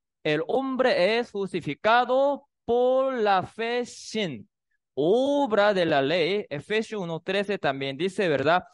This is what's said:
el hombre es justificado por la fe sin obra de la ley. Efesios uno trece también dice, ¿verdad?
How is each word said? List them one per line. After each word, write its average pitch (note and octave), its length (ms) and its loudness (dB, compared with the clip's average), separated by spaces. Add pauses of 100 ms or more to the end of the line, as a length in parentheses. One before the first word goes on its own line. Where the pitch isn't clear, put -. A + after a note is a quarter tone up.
(240)
el D3+ 240 0
hombre A#3+ 720 2
es A#3+ 120 -6
justificado A#3 1160 0 (180)
por B3+ 480 2
la G#3 300 2
fe A#3 420 -4
sin E3 640 -8 (480)
obra A3 800 2
de F3+ 120 0
la D3 160 2
ley. E3+ 480 0
Efesios G#3+ 520 -6
uno E3 180 -6
trece G3 380 -4
también C3+ 400 -4
dice, F#3 320 -2
¿verdad? D3+ 340 2 (100)